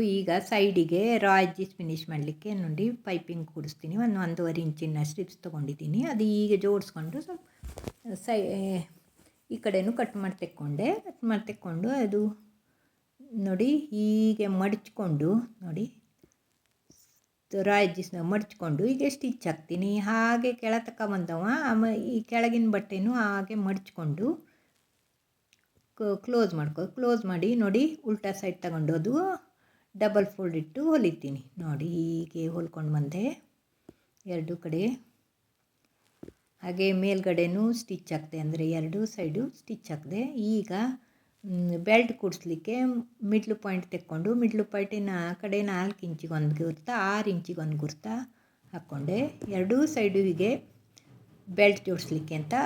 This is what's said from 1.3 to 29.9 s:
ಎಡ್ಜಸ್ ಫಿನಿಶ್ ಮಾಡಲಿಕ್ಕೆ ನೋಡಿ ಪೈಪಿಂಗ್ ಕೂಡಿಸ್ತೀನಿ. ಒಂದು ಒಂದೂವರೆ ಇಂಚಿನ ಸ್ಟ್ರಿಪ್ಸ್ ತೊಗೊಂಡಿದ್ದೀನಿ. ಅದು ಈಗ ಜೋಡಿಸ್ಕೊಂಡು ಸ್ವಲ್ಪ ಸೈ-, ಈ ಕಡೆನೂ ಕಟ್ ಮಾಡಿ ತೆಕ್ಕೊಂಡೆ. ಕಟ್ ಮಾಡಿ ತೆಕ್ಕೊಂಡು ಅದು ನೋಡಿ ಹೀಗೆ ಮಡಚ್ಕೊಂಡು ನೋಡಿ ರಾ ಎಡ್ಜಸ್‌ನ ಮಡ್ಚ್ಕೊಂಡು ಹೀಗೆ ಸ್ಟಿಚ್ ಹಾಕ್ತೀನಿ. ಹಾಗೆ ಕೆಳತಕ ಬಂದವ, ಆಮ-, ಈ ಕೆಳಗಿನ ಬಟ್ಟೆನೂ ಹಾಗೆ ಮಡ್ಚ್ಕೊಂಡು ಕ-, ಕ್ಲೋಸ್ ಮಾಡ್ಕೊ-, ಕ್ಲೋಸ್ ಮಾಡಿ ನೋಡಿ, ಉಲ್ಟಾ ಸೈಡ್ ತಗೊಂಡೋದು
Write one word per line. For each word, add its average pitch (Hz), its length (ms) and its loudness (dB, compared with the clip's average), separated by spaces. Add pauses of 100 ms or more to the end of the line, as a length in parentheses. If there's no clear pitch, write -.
ಎಡ್ಜಸ್ 190 340 -4
ಫಿನಿಶ್ 160 320 -6
ಮಾಡಲಿಕ್ಕೆ 151 380 -6 (140)
ನೋಡಿ 165 240 -2 (200)
ಪೈಪಿಂಗ್ 170 440 -4
ಕೂಡಿಸ್ತೀನಿ. 160 540 -8
ಒಂದು 208 200 2
ಒಂದೂವರೆ 170 420 -2
ಇಂಚಿನ 156 440 -2
ಸ್ಟ್ರಿಪ್ಸ್ - 340 -10
ತೊಗೊಂಡಿದ್ದೀನಿ. 156 560 -4 (120)
ಅದು 214 120 2 (140)
ಈಗ 208 260 4
ಜೋಡಿಸ್ಕೊಂಡು 196 640 -2
ಸ್ವಲ್ಪ 359 180 -14 (800)
ಸೈ-, 214 220 0 (1000)
ಈ 226 160 -6
ಕಡೆನೂ 196 340 2
ಕಟ್ 226 240 -4
ಮಾಡಿ 190 200 -4
ತೆಕ್ಕೊಂಡೆ. 156 460 -4 (160)
ಕಟ್ - 260 -12
ಮಾಡಿ 214 200 0
ತೆಕ್ಕೊಂಡು 180 380 -4 (160)
ಅದು 208 180 2 (1200)
ನೋಡಿ 190 220 2 (240)
ಹೀಗೆ 214 560 4 (120)
ಮಡಚ್ಕೊಂಡು 185 680 0 (360)
ನೋಡಿ 170 200 -4 (1800)
ರಾ 202 180 4
ಎಡ್ಜಸ್‌ನ 180 400 0
ಮಡ್ಚ್ಕೊಂಡು 175 640 0
ಹೀಗೆ 269 240 2
ಸ್ಟಿಚ್ - 380 -4
ಹಾಕ್ತೀನಿ. 180 500 -2
ಹಾಗೆ 226 560 2
ಕೆಳತಕ 226 520 -2
ಬಂದವ, 175 380 -2 (200)
ಆಮ-, 220 320 2 (100)
ಈ 240 160 -2
ಕೆಳಗಿನ 233 480 2
ಬಟ್ಟೆನೂ 202 440 0
ಹಾಗೆ 202 420 0
ಮಡ್ಚ್ಕೊಂಡು 190 720 -2 (1700)
ಕ-, 202 200 0
ಕ್ಲೋಸ್ 220 360 2
ಮಾಡ್ಕೊ-, 156 340 -2
ಕ್ಲೋಸ್ 240 380 0
ಮಾಡಿ 185 300 0
ನೋಡಿ, 220 280 4 (220)
ಉಲ್ಟಾ 208 260 -2
ಸೈಡ್ 190 300 -6
ತಗೊಂಡೋದು 165 520 0 (840)